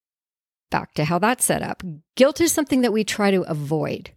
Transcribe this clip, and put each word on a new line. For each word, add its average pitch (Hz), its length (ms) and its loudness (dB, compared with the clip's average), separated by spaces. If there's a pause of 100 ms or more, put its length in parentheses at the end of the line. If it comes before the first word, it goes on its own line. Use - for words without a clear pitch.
(720)
back - 240 -4
to 151 100 0
how 165 140 0
that's 226 260 0
set 151 180 0
up. - 200 -8 (320)
Guilt 285 260 4
is 339 120 2
something 277 300 0
that 240 100 2
we 220 100 0
try 202 300 0
to 185 100 2
avoid. 147 760 -4